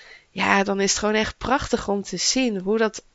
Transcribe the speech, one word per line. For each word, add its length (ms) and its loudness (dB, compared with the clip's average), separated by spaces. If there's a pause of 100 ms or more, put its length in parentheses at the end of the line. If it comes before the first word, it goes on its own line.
(300)
ja, 340 2
dan 160 -2
is 100 2
het 100 -2
gewoon 160 0
echt 220 -2
prachtig 500 -2
om 140 0
te 160 -8
zien 400 0
hoe 200 0
dat, 260 0 (120)